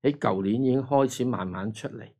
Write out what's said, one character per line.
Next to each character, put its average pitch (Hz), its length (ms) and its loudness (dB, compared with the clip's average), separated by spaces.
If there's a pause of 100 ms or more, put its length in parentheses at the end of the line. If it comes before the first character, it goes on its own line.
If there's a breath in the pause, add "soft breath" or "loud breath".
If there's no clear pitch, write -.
喺 151 160 2
舊 98 240 0
年 107 200 2
已 131 80 4
經 131 120 2
開 135 280 4
始 - 140 -2
慢 110 240 -2
慢 95 240 -4
出 - 160 -10
嚟。 107 180 -12 (140)